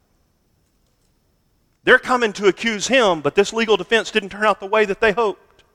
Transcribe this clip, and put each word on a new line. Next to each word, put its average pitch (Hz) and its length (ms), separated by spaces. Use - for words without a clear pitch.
They're 247 140
coming 240 340
to 202 140
accuse 208 400
him, 208 320
but 143 160
this 202 160
legal 220 240
defense 196 340
didn't 202 200
turn 202 140
out 208 140
the 196 80
way 214 200
that 190 140
they 220 120
hoped. 208 500